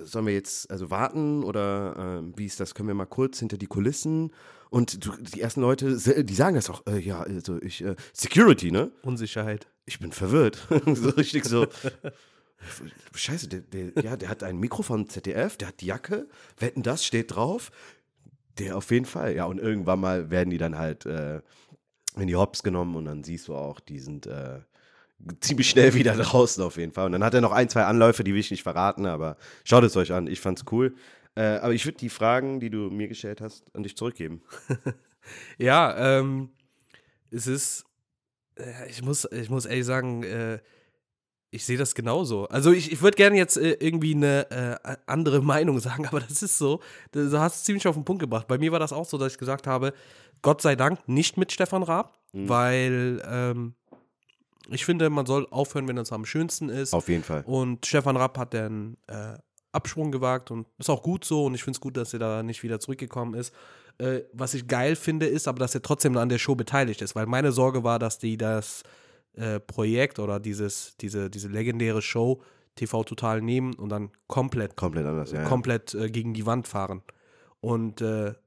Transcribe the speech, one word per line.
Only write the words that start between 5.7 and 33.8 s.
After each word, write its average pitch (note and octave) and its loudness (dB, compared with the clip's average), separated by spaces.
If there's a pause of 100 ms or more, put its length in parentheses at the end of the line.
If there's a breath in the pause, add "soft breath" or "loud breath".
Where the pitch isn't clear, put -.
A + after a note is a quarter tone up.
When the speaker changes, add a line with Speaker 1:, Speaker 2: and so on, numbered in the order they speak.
Speaker 1:
se-, C#3 4
die D3 -4
sagen E3 4
das G#2+ 0
auch: - -10
äh, G2+ 0
ja, F2+ -4
also F2+ -6
ich, - -10
äh, F#2+ -4 (200 loud breath)
Security, D3+ 8
ne? C3+ 2 (120)
Speaker 2:
Unsicherheit. G#2+ -6 (180)
Speaker 1:
Ich - -12
bin F2 -10
verwirrt. A2+ 2
<laughs> D3+ 4
So B2 2
richtig D3 0
so. A#2 2
Speaker 2:
<laughs> - -20 (1400 soft breath)
Speaker 1:
Scheiße, D#3 -8
der, F#2 -8
der, F#2+ -6
ja, A#2+ -4
der G2 -8
hat A2 -8
ein F#2 -6
Mikro G2+ -4
von G#2+ -2
Z - -10
D F#2 -4
F, E3+ -4
der F#2+ -10
hat - -16
die F2+ -6
Jacke, F#3 -6 (300 loud breath)
Wetten, A#2+ -4
das B2 -2
steht A#2 -2
drauf. C#3+ -4 (880 loud breath)
Der F#2+ -6
auf - -6
jeden B2 4
Fall. - -4
Ja, F2 -2
und F#2 -4
irgendwann F#2+ 0
mal F#2 0
werden F2+ 2
die F2 -2
dann D#2+ -2
halt, D#2 -6
äh, D2+ -6 (760 soft breath)
in G2 -2
die F2 0
Hops G2 0
genommen F2 -2
und D#2+ -6
dann D2+ -8
siehst E2 -12
du D#2 -8
auch, C#2+ -10
die D2 -14
sind, D2 -12
äh, C2+ -10 (800 soft breath)
ziemlich C3 2
schnell C3 10
wieder A#2+ 6
<laughs> - -
draußen A#2 4
auf E2+ -6
jeden E2 -4
Fall. F#2+ -2
Und F2+ 0
dann F#2 2
hat A#2 4
er B2 8
noch G#2+ 4
ein, A#2+ 4
zwei A2 4
Anläufe, A2+ 6
die G2 0
will G2+ 2
ich G2+ -4
nicht F#2+ -8
verraten, F#2+ 0
aber D#2+ -4 (280 loud breath)
schaut A#2+ 10
es G#2+ 4
euch F2+ 2
an, F2+ 0
ich E2 -6
fand's F#2 -2
cool. B2+ 2 (400 loud breath)
Äh, G#2+ 2
aber A#2+ 2
ich A#2 -2
würd D3+ -6
die A#2+ -6
Fragen, B2+ 0
die A#2 -6
du G#2 -4
mir G#2 -6
gestellt G#2+ -10
hast, - -14 (100)
an G#2 -8